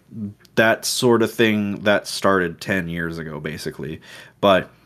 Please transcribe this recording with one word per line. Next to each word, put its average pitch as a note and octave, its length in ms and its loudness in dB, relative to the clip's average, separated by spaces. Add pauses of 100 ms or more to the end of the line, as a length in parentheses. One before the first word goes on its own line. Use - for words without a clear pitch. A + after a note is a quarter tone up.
(540)
that A2+ 300 4
sort A#2+ 380 2
of A2 100 0
thing, G#2+ 500 0
that G#2 240 0
started F2+ 540 0
ten F#2 280 -4
years E2 300 -6
ago, D#2 220 -10
basically. D#2 600 -10 (400)
But F#2+ 300 4 (160)